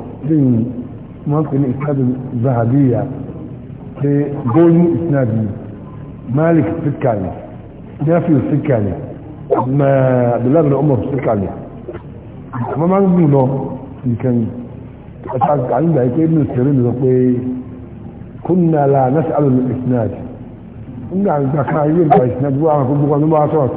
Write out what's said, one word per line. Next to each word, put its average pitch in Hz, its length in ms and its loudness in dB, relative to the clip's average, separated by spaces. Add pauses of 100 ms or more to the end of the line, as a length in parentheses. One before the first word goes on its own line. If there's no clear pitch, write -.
(240)
Bí 156 120 0 (920)
wọ́n 151 220 2
pè 135 80 -2
ní 139 100 2
ìsìnkú 135 360 -2 (400)
Zahabiyya, 120 580 2 (1000)
pé 143 80 0 (440)
góòlù 165 280 6 (120)
ìsìnkú 123 520 0 (880)
Malik 160 320 4 (180)
síkà 135 300 0
ni, 98 160 -4 (760)
Nafi 165 280 2 (160)
síkà 143 300 0
ni, 101 120 -2 (640)
Abdullah 127 1080 2
bin 143 100 2
Umar 139 240 2 (140)
síkà 123 240 0
ni. 95 120 -2 (1300)
Àmọ́ 165 160 0
máa 190 120 4
ń 196 60 4
gùn 175 240 4
lọ 139 120 6 (600)
nìkan 123 300 0
ni. 113 100 2 (840)
Ọ̀sán 143 320 0 (180)
àgbà 151 260 2
yìí 123 120 2
pé 160 80 2
Ibn 165 220 2
Sirin 131 380 2
lọ 120 80 2
pé, 127 200 0 (1300)
"كنا 160 440 2
لا 139 220 4
نسأل 151 360 0
الإسناد." 127 680 0 (1000)
Nígbà 190 220 0
àgbà 143 300 0
kan 156 200 -2
ayé 160 200 4
ìgbà 139 220 4
ìsìnàdì 135 360 0
wọ́n 156 120 4
àwọn 143 120 2
gbogbo 143 220 2
wọn 147 140 2
ló 156 60 2
bá 151 200 4
sọ̀rọ̀ 147 300 2